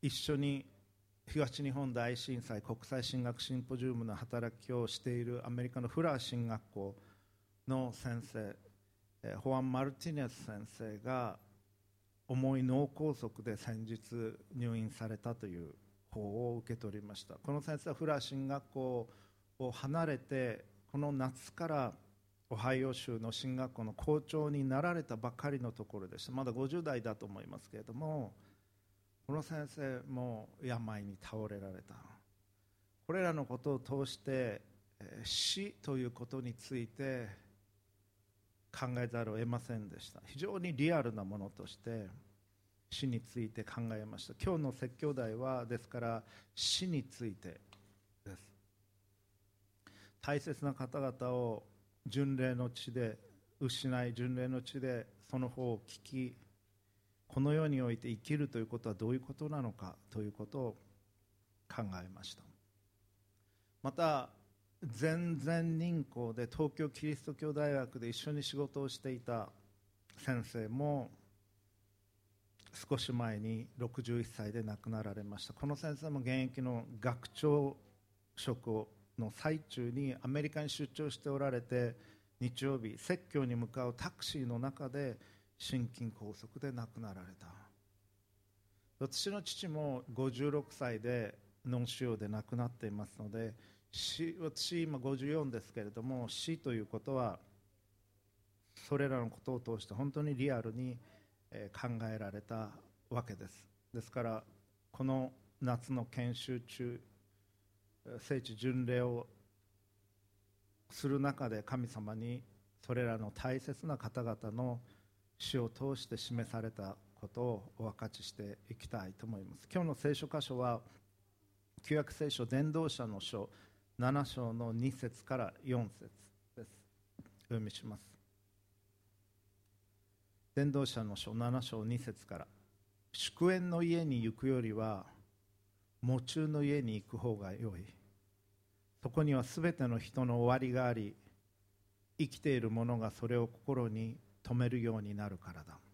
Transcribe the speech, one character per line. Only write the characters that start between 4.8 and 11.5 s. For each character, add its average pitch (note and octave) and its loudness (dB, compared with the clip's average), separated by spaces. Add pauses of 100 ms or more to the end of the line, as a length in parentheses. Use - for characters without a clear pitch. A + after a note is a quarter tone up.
し - -4
て - -2
い A#2+ 0
る B2 -2
ア - -4
メ B2 0
リ B2+ -2
カ B2+ -4
の A#2+ -2
フ D#3+ 2
ラ D3+ 4
ー - -4
神 A#2+ 0
学 A2+ -4
校 G2 -6 (720)
の C3 0
先 A#2+ -4 (100)
生、 G#2+ -4 (680)
え A2 -4
ー、 - -6
ホ C3 2
ア C3 4
ン・ C3 2
マ C3 4
ル C#3 0
テ E3 -4
ィ D#3 -2
ネ C3+ 0
ス - -10
先 G#2+ -6
生 G#2+ -8
が A#2+ 0 (880)